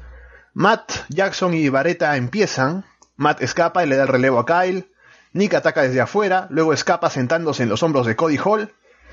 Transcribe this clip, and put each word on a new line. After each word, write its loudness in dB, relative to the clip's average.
Matt, 0
Jackson -2
y 2
Vareta 0
empiezan. -2
Matt 0
escapa 0
y 0
le 2
da 4
el 2
relevo 2
a 2
Kyle. 0
Nick 0
ataca 2
desde 2
afuera, 0
luego 2
escapa 0
sentándose -2
en 0
los -2
hombros 2
de 0
Cody 0
Hall. 0